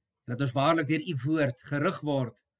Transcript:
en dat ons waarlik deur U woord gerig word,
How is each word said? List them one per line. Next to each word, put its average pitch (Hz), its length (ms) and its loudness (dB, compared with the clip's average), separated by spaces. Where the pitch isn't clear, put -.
en 120 60 -8
dat 120 100 -4
ons 135 140 0
waarlik 151 320 2
deur 156 240 0
U 151 40 -2
woord 147 360 0
gerig 147 400 -2
word, 139 380 -2